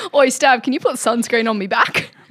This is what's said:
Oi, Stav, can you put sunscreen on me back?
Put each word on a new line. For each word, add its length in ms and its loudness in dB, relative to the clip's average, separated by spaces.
Oi, 140 4
Stav, 360 2
can 80 -2
you 80 -2
put 180 -2
sunscreen 520 -2
on 80 -2
me 100 -4
back? 440 -2